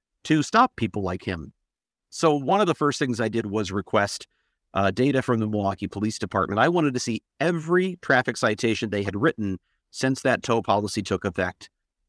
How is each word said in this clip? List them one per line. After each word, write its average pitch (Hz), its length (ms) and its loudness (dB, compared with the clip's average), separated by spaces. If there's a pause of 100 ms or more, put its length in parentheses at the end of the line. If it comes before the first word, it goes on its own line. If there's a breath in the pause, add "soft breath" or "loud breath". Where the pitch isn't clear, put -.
(240)
to 156 180 2
stop - 320 2
people 107 280 -4
like 92 220 -4
him? 82 280 -6 (580)
So 156 240 2
one 147 260 2
of 208 60 2
the 160 80 2
first 143 240 0
things 123 220 -2
I 113 80 0
did 110 180 -2
was 101 240 -2
request, 101 560 0 (480)
uh, 98 160 4
data 131 320 2
from 120 160 0
the 107 80 0
Milwaukee 101 400 -2
Police 107 320 -4
Department. 101 400 -2
I 127 100 6
wanted 165 260 2
to 123 60 -2
see - 220 -4 (160)
every 175 640 0
traffic 127 340 2
citation 110 540 0
they 101 140 -2
had 98 100 -6
written 101 440 -2 (340)
since 131 300 -2
that 127 200 0
tow 117 180 0
policy 104 420 0
took 95 220 -2
effect 92 460 -4 (380)